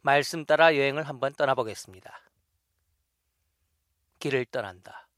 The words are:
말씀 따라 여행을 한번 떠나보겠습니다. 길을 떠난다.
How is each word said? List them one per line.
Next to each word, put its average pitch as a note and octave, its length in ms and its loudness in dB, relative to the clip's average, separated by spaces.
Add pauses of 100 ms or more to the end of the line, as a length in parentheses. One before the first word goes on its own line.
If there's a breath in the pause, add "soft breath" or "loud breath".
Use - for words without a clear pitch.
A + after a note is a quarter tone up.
말씀 D3 440 0
따라 D#3 320 6
여행을 C#3 320 0
한번 C#3 260 -6
떠나보겠습니다. A2+ 880 -4 (2000)
길을 C3 260 -2
떠난다. G2 720 -12